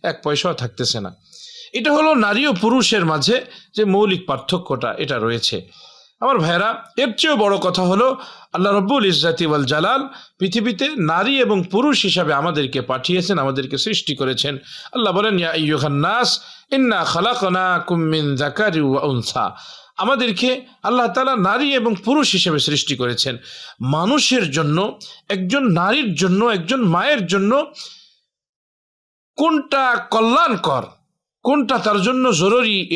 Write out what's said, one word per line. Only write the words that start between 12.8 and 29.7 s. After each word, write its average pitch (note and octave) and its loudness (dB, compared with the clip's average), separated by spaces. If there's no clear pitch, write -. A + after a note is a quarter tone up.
পাঠিয়েছেন, F3 -2
আমাদেরকে C3+ -2
সৃষ্টি E3 -4
করেছেন। C3 -4
আল্লাহ G#3+ -2
বলেন, G3+ 2
"ইয়া E3 -2
আইয়ুহান D3+ 0
নাস, F#3+ 0
ইন্না A#3+ 2
খালাকনাকুম F#3 0
মিন D#3 0
যাকারি D#3+ 0
ওয়া C3+ 2
উনসা।" B2 -2
আমাদেরকে B3 0
আল্লাহ A#3+ 2
তাআলা C4 0
নারী A#3+ 0
এবং A#3 0
পুরুষ C#4 2
হিসেবে D#3+ 0
সৃষ্টি C#3+ -2
করেছেন। A#2+ -4
মানুষের F#3 0
জন্য, D#3+ -2
একজন G3 -2
নারীর G3+ 2
জন্য, F#3 2
একজন A3 0
মায়ের G3+ 2
জন্য G#3 0
কোনটা C#4 2